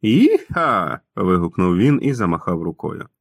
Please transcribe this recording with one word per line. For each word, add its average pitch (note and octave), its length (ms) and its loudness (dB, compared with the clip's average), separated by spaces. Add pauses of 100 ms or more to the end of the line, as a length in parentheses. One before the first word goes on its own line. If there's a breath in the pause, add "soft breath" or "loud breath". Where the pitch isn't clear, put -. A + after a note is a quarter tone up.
Іха! C#3 1000 2 (160)
вигукнув F2+ 600 0
він C3+ 260 2
і C#3 120 -2
замахав F2 480 -4
рукою. D#2+ 460 -8 (120)